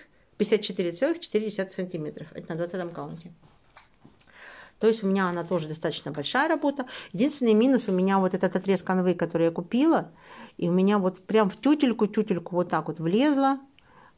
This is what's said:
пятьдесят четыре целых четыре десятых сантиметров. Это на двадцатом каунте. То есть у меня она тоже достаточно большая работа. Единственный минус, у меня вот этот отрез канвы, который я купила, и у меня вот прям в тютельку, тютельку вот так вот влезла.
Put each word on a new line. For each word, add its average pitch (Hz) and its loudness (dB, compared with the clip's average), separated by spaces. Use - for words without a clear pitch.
пятьдесят 208 2
четыре 180 -4
целых 302 -2
четыре 214 -4
десятых 196 -6
сантиметров. 156 -8
Это - -16
на 165 -8
двадцатом 175 -6
каунте. 165 -14
То 214 4
есть 220 0
у - 0
меня 190 2
она 175 -4
тоже 170 -2
достаточно 156 -6
большая 240 -2
работа. 285 -2
Единственный 233 2
минус, 247 4
у 196 -2
меня 190 2
вот 185 2
этот 185 0
отрез 190 0
канвы, 185 2
который 165 0
я 165 4
купила, 233 0
и 170 -2
у 170 0
меня 190 4
вот 185 -2
прям 208 4
в - -6
тютельку, 262 2
тютельку 185 -2
вот 180 0
так 160 -2
вот 151 -8
влезла. 269 2